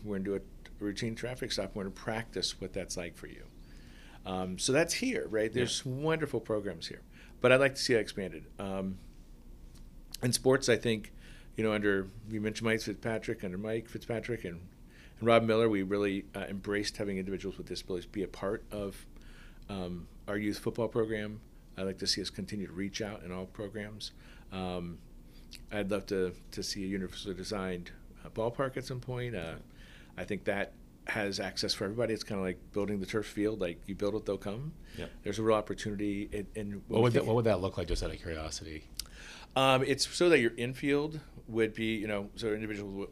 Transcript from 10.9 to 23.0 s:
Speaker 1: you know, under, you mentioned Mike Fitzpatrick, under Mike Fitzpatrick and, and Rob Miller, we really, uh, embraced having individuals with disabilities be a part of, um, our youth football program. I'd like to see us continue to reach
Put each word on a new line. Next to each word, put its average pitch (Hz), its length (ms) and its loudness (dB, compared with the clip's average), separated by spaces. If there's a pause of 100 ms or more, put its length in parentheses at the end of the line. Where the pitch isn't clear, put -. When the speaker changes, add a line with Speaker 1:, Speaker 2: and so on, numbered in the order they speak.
Speaker 1:
you 110 80 2
know, 110 80 4
under, 101 360 4 (200)
you 110 120 -2
mentioned 107 260 0
Mike 110 160 6
Fitzpatrick, 110 640 -2
under 90 120 -2
Mike 110 320 -2
Fitzpatrick 113 560 -4
and, 85 160 -6 (580)
and 113 100 -2
Rob 113 160 10
Miller, 113 240 6
we 101 140 6
really, 98 420 2 (100)
uh, 98 140 -4
embraced 104 500 -2
having 101 200 0
individuals 92 380 -2
with 87 120 -10
disabilities 87 380 -4
be 101 180 -2
a 85 40 -2
part 101 420 -2
of, 101 360 -6 (640)
um, 90 360 -4 (220)
our 104 80 0
youth 104 220 0
football 113 300 0
program. 110 520 0 (380)
I'd 95 60 -2
like 95 140 -2
to 98 80 -2
see - 140 2
us 92 80 -4
continue 98 380 -6
to - 80 -12
reach 98 260 -4